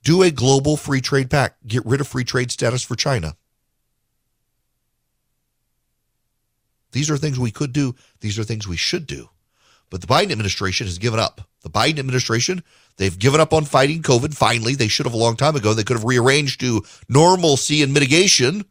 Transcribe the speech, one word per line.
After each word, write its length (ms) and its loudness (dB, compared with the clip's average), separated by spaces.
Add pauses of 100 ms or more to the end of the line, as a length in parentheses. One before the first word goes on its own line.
Do 180 4
a 100 6
global 460 2
free 240 -2
trade 280 -2
pact. 380 -2
Get 180 -2
rid 160 0
of 60 -4
free 180 -6
trade 260 -2
status 320 -2
for 120 -8
China. 400 -4 (3500)
These 200 -4
are 60 -2
things 220 -4
we 120 -2
could 220 -8
do. 220 -2 (260)
These 180 -6
are 40 -4
things 240 -8
we 100 -6
should 300 -4
do. 220 -14 (600)
But 120 -10
the 60 -16
Biden 240 2
administration 560 -4
has 100 -8
given 220 -2
up. 220 -4 (200)
The 80 -16
Biden 300 -2
administration, 640 -4 (340)
they've 220 -2
given 220 4
up 120 2
on 120 2
fighting 360 0
covid. 340 2
Finally, 400 0
they 120 0
should 180 -2
have 80 -4
a 40 -4
long 180 2
time 200 0
ago. 180 0
They 100 0
could 140 -2
have 80 -6
rearranged 560 2
to 220 0 (260)
normalcy 760 4
and 100 0
mitigation. 760 2